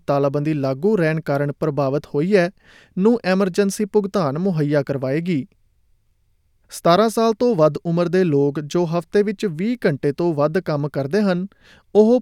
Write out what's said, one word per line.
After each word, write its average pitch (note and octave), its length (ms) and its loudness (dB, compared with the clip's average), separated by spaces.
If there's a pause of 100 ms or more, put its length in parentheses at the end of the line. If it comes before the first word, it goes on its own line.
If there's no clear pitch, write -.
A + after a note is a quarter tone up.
ਤਾਲਾਬੰਦੀ C#3+ 480 0
ਲਾਗੂ C#3 420 0
ਰਹਿਣ D#3+ 240 0
ਕਾਰਨ C#3+ 320 -2
ਪ੍ਰਭਾਵਿਤ C#3+ 600 -2
ਹੋਈ F3 220 0
ਹੈ, F3 140 2 (460)
ਨੂੰ A3 280 4
ਐਮਰਜੈਂਸੀ G3 600 0
ਭੁਗਤਾਨ F#3+ 540 0
ਮੁਹੱਈਆ D#3 440 0
ਕਰਵਾਏਗੀ। C#3 640 -4 (1300)
ਸਤਾਰਾਂ F3+ 360 2
ਸਾਲ A3+ 300 0
ਤੋਂ B3 180 2
ਵੱਧ D#3 200 4 (100)
ਉਮਰ E3+ 220 0
ਦੇ F#3 160 2
ਲੋਕ C#3+ 360 2
ਜੋ D#3+ 260 -2
ਹਫ਼ਤੇ E3+ 360 0
ਵਿੱਚ G3+ 240 -4
ਵੀਹ G3 380 -4
ਘੰਟੇ C#3+ 280 0
ਤੋਂ E3+ 220 -2
ਵੱਧ D3+ 260 0
ਕੰਮ D3+ 280 -4
ਕਰਦੇ C#3+ 340 -2
ਹਨ, F#3 240 -2 (480)
ਉਹ A3 280 6